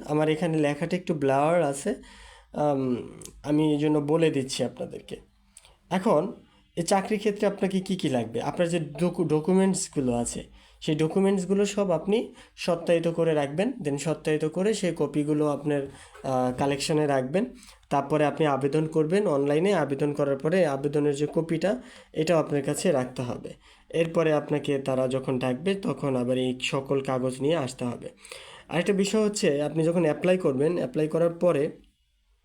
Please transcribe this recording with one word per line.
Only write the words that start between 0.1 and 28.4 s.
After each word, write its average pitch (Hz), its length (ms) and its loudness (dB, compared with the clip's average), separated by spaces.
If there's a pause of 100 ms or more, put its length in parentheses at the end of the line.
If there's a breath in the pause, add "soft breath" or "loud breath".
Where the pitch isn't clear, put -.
এখানে 160 280 0
লেখাটা 147 400 0
একটু 185 160 -4
ব্লার 147 500 2
আছে, 143 320 -2 (580 loud breath)
আম, 135 560 0 (340)
আমি 151 280 2
এই 147 80 2
জন্য 151 200 2
বলে 156 320 2
দিচ্ছি 131 320 -2
আপনাদেরকে। - 520 -10 (760 soft breath)
এখন 185 440 2 (420 soft breath)
এই 170 80 -2
চাকরির 196 360 0
ক্ষেত্রে 208 280 0
আপনাকে 190 320 0
কী 185 160 -4
কী 156 140 0
লাগবে, 120 320 -2
আপনার 165 280 -2
যে 170 100 0
ডকু-, 165 480 -2
ডকুমেন্টসগুলো 156 840 0
আছে, 120 300 -4 (380 soft breath)
সেই 156 140 0
ডকুমেন্টসগুলো 190 720 2
সব 196 260 0
আপনি 196 420 0 (220 loud breath)
সত্যায়িত 170 520 0
করে 165 260 2
রাখবেন। 151 480 0
Then 143 160 -2
সত্যায়িত 156 480 -2
করে 180 280 0
সেই 185 220 -2
কপিগুলো 151 520 0
আপনার, 143 400 -2 (360 loud breath)
আহ, 127 340 0
কালেকশনে 147 500 0
রাখবেন। 139 380 0 (440 loud breath)
তারপরে 151 360 2
আপনি 147 200 0
আবেদন 143 420 2
করবেন 160 400 2
অনলাইনে। 147 460 2
আবেদন 147 400 0
করার 139 240 0
পরে 165 280 2
আবেদনের 143 500 0
যে 147 180 0
কপিটা, 170 480 0 (320 loud breath)
এটাও 160 260 2
আপনার 143 220 0
কাছে 147 300 0
রাখতে 127 300 -2
হবে। - 320 -8 (360 soft breath)
এরপরে 165 440 2
আপনাকে 147 460 0
তারা 131 280 0
যখন 131 320 -2
ডাকবে, 131 360 -2
তখন 143 400 -2
আবার 127 220 0
এই 127 240 -2
সকল 139 400 -2
কাগজ 131 400 -2
নিয়ে 151 140 2
আসতে 127 300 -4
হবে। - 240 -8 (600 loud breath)